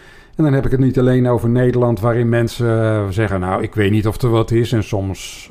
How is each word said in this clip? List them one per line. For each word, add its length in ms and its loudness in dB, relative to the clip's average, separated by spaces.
En 80 0
dan 80 2
heb 120 2
ik 60 -2
het 100 2
niet 180 2
alleen 300 2
over 200 0
Nederland, 520 0
waarin 280 0
mensen, 540 0
eh, 260 0
zeggen, 320 -2
"Nou, 220 -2
ik 120 -8
weet 160 2
niet 160 2
of 160 -4
er 80 2
wat 200 0
is." 220 0
En 120 0
soms 680 -8